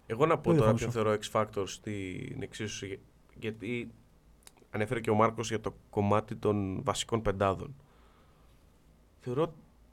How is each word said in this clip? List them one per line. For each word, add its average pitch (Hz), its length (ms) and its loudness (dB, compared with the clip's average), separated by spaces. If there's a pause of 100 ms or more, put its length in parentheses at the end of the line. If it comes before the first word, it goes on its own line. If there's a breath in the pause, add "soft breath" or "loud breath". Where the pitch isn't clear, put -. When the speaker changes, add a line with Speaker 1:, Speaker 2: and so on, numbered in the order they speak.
Speaker 1:
Εγώ 120 200 2
να 160 120 4
πω 156 120 0
Speaker 2:
Δεν 160 100 6
Speaker 1:
τώρα 110 120 8
Speaker 2:
διαφωνήσω. 113 280 0
Speaker 1:
ποιο - 20 4
θεωρώ 107 200 4
X 110 380 0
Factor 95 60 0
στην 95 760 -8
εξίσωση, 101 560 -8 (400)
γιατί 113 520 -6 (800)
ανέφερε 110 300 -2
και 113 100 0
ο 107 40 4
Μάρκος 113 340 2
για 110 120 -4
το 98 140 -6 (160)
κομμάτι 107 460 2
των 101 480 0
βασικών 110 380 -2
πεντάδων. 98 520 0 (1500)
Θεωρώ 147 340 -2 (380)